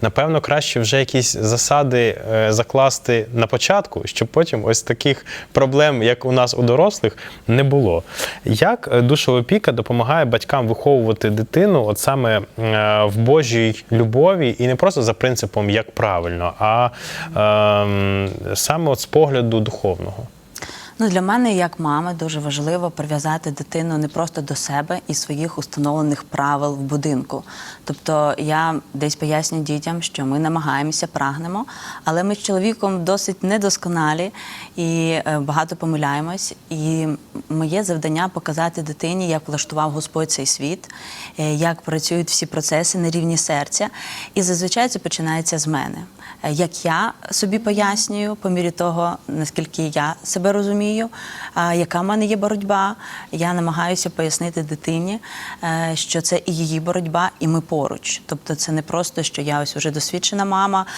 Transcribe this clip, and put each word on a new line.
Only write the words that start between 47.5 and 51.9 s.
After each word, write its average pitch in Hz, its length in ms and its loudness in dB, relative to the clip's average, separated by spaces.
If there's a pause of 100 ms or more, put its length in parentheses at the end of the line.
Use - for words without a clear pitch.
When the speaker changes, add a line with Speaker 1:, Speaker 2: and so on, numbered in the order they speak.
Speaker 2:
пояснюю, 208 800 0
по 202 140 -2
мірі 175 200 2
того, 170 460 0 (120)
наскільки 156 540 -4
я 151 320 -2 (100)
себе 190 280 0
розумію, 208 560 0 (460)
а, 170 200 0
яка 175 260 0